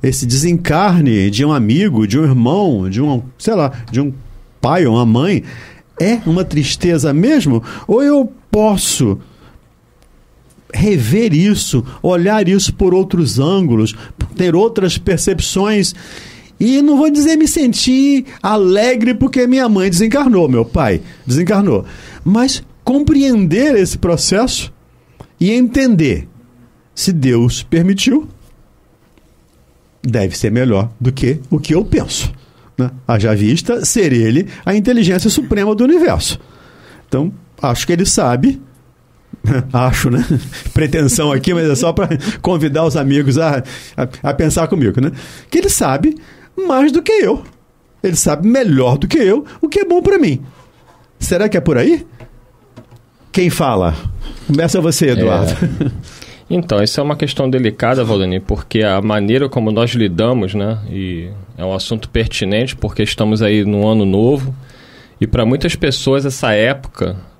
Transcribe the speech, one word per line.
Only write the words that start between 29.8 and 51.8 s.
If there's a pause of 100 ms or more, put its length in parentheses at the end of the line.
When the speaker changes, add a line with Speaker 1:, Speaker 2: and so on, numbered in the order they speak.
Speaker 1:
deve
ser
melhor (100)
do
que (100)
o
que
eu
penso, (460)
né? (160)
Haja
vista
ser
ele (180)
a
inteligência
suprema
do
universo. (680)
Então, (280)
acho
que
ele
sabe, (840)
<laughs>
acho,
né? (240)
<laughs>
Pretensão
aqui,
mas
é
só
pra (340)
convidar
os
amigos
a, (340)
a,
a
pensar
comigo,
né? (380)
Que
ele
sabe (400)
mais
do
que
eu. (600)
Ele
sabe
melhor
do
que
eu (160)
o
que
é
bom
pra
mim. (800)
Será
que
é
por
aí? (1300)